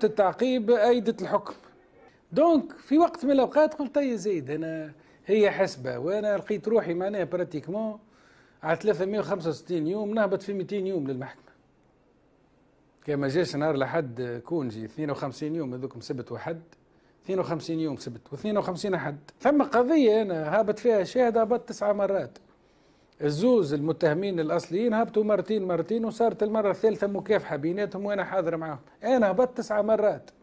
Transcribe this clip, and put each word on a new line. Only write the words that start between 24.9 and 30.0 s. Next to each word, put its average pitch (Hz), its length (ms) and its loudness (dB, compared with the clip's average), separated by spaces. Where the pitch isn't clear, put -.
هبطوا 220 300 0
مرتين، 208 400 0
مرتين، 185 400 -2
وصارت 214 380 0
المرة 208 280 0
الثالثة 202 360 0
مكافحة 196 500 -2
بيناتهم 185 480 -4
وأنا 202 200 -2
حاضر 170 320 -2
معاهم. 160 240 -8
أنا 226 260 4
هبطت 247 280 2
تسع 214 240 0
مرات. 208 480 2